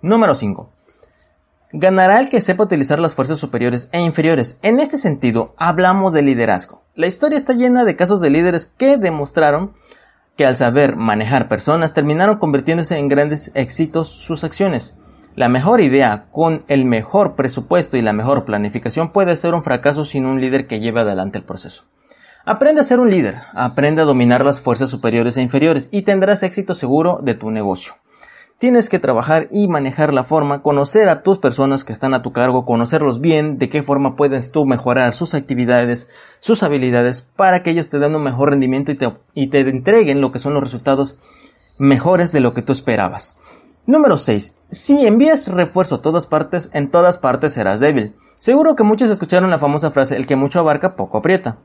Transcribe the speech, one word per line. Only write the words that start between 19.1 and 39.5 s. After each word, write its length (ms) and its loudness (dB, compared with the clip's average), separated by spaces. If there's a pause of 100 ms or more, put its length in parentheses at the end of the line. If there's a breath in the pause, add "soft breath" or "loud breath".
puede 240 0
ser 160 -2
un 100 -4
fracaso 400 -2
sin 220 -4
un 160 -2
líder 260 -2
que 140 -8
lleve 180 -2
adelante 380 -4
el 80 -12
proceso. 400 -16 (580 soft breath)
Aprende 380 2
a 20 2
ser 160 2
un 100 4
líder, 260 0 (180)
aprende 480 0
a 40 4
dominar 380 4
las 160 0
fuerzas 300 -2
superiores 480 -2
e 40 -2
inferiores 480 0
y 120 -4
tendrás 420 0
éxito 300 -6
seguro 500 0
de 120 -2
tu 140 -10
negocio. 440 -6 (640 soft breath)
Tienes 320 2
que 100 0
trabajar 520 0
y 180 0
manejar 440 -2
la 100 0
forma, 380 -2
conocer 460 2
a 160 0
tus 140 2
personas 480 0
que 80 -10
están 200 -4
a 80 -2
tu 120 -10
cargo, 320 0
conocerlos 560 0
bien, 360 0
de 120 -2
qué 140 -4
forma 340 -2
puedes 340 -2
tú 140 0
mejorar 480 0
sus 200 -6
actividades, 760 -2 (300 soft breath)
sus 220 0
habilidades, 600 0 (160)
para 260 4
que 60 -2
ellos 180 -2
te 120 -4
den 160 0
un 80 -2
mejor 260 0
rendimiento 420 0
y 40 -2
te, 120 -4 (260)
y 160 -4
te 120 2